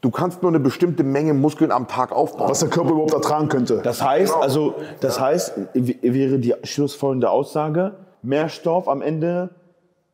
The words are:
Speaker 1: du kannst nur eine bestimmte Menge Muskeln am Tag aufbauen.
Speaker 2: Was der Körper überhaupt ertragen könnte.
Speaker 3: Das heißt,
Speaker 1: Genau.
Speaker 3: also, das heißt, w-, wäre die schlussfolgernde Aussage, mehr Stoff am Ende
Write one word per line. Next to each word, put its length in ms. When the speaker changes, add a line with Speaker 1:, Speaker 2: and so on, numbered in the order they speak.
Speaker 1:
du 100
kannst 320
nur 80
eine 80
bestimmte 460
Menge 280
Muskeln 380
am 160
Tag 240
aufbauen. 400
Speaker 2:
Was 100
der 80
Körper 220
überhaupt 240
ertragen 340
könnte. 300
Speaker 3:
Das 240
heißt, 300
Speaker 1:
Genau. 100
Speaker 3:
also, 320
das 200
heißt, 320
w-, 280
wäre 360
die 160
schlussfolgernde 680
Aussage, 640
mehr 260
Stoff 400
am 120
Ende 500